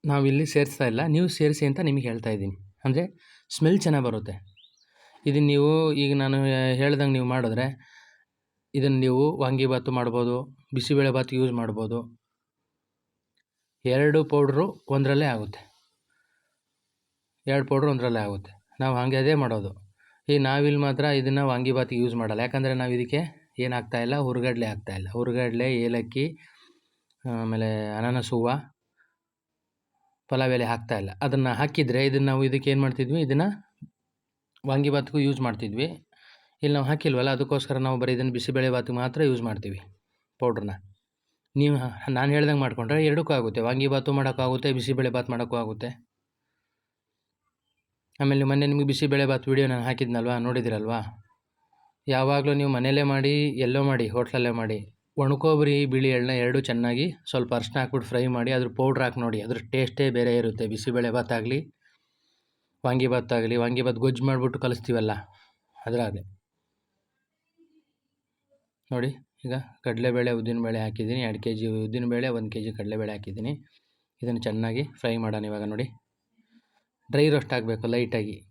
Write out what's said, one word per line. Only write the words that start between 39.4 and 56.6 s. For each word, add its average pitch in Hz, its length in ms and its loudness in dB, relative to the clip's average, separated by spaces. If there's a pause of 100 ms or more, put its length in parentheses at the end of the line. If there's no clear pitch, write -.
ಮಾಡ್ತೀವಿ 104 380 -6 (600)
ಪೌಡ್ರನ್ನ. 107 340 -2 (840)
ನೀವು 143 200 4
ಹ-, 127 340 -6
ನಾನು 131 220 2
ಹೇಳ್ದಂಗೆ 147 300 2
ಮಾಡ್ಕೊಂಡ್ರೆ 123 340 -2 (100)
ಎರಡಕ್ಕೂ 156 280 2
ಆಗುತ್ತೆ. 113 260 -2
ವಾಂಗಿಬಾತು 135 520 0
ಮಾಡೋಕ್ಕೂ 135 300 0
ಆಗುತ್ತೆ, 131 300 0
ಬಿಸಿಬೇಳೆ 127 380 0
ಬಾತ್ 120 200 -4
ಮಾಡೋಕ್ಕೂ 120 260 -4
ಆಗುತ್ತೆ. 110 320 -6 (2250)
ಆಮೇಲೆ 139 240 2
ಮೊನ್ನೆ 139 220 2
ನಿಮಗೆ 143 200 2
ಬಿಸಿಬೇಳೆ 139 400 2
ಬಾತ್ 131 220 -2
ವಿಡಿಯೋ 135 200 4
ನಾನು 123 160 -2
ಹಾಕಿದ್ನಲ್ವಾ, 120 540 -2
ನೋಡಿದಿರಲ್ವಾ? 117 600 -2 (1080)
ಯಾವಾಗಲೂ 139 480 2
ನೀವು 143 160 2
ಮನೇಲೇ 135 320 2
ಮಾಡಿ, 139 300 2 (280)
ಎಲ್ಲೋ 131 240 2
ಮಾಡಿ, 127 240 2
ಹೋಟ್ಲಲ್ಲೇ 120 440 0
ಮಾಡಿ, 110 260 -2 (380)
ಒಣ 139 180 2
ಕೊಬ್ಬರಿ, 147 420 4 (100)
ಬಿಳಿ 131 220 2
ಎಳ್ಳನ್ನ 127 300 2
ಎರಡು 127 220 2